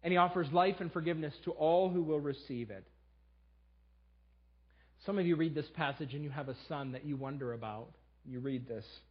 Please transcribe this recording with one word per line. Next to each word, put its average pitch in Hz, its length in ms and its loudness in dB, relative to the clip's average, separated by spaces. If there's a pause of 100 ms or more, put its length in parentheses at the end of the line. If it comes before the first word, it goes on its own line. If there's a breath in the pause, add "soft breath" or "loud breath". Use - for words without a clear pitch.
And 175 100 2
he 180 60 6
offers 180 340 4
life 185 260 6
and 175 140 -4
forgiveness 160 420 -2 (100)
to - 60 -2
all 165 400 4
who 180 120 2
will 151 180 2
receive 131 500 -4
it. 98 140 -12 (2250 soft breath)
Some 196 140 0
of 180 80 4
you 175 80 6
read 160 200 2
this 147 200 -2
passage 139 400 -4
and 147 80 -6
you 147 80 -6
have 135 180 -6
a 127 80 -8 (120)
son 139 240 -6
that 131 120 -10
you 147 120 -4
wonder 135 360 -6
about. 110 380 -8 (340)
You 127 140 -8
read 127 300 -4
this. 110 160 -6 (260)